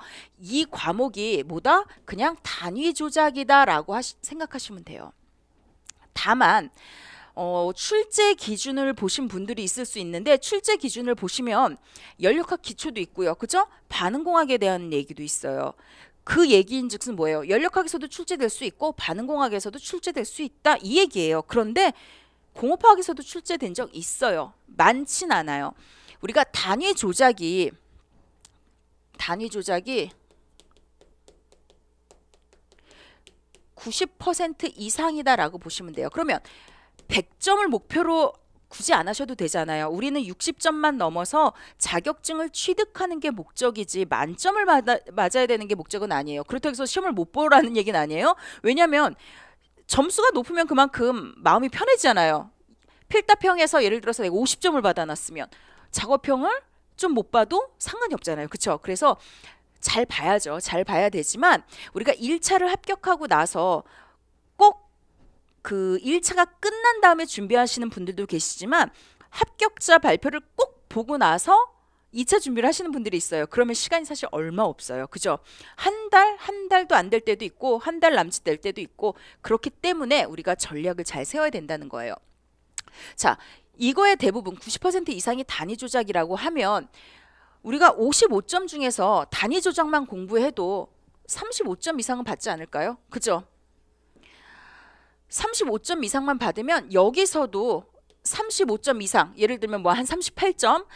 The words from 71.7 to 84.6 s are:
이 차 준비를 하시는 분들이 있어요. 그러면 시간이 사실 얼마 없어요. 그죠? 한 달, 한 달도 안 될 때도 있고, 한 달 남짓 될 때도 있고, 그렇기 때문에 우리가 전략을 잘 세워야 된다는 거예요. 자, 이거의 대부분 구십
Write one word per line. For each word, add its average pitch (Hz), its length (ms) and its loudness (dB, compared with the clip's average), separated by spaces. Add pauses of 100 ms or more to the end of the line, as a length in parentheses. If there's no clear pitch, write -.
이 240 120 -4
차 403 140 4
준비를 233 280 -2
하시는 339 240 -2
분들이 214 260 -4
있어요. 156 300 -2
그러면 240 260 0
시간이 330 320 -2
사실 - 260 -8
얼마 165 320 -2
없어요. 131 440 -6
그죠? 170 320 -2 (360)
한 427 340 -4
달, 415 280 6
한 392 320 -10
달도 370 260 4
안 185 140 2
될 226 100 2
때도 220 240 -2
있고, 226 360 -2
한 330 200 -6
달 320 160 6
남짓 175 300 0
될 156 120 0
때도 196 220 -6
있고, 190 360 -4 (260)
그렇기 226 280 -2
때문에 294 540 0
우리가 165 320 -4
전략을 175 480 -4
잘 143 220 -6
세워야 302 240 -2
된다는 151 400 -8
거예요. 117 260 -8 (1040)
자, 143 200 2 (380)
이거의 370 400 4
대부분 190 400 -2
구십 - 260 -10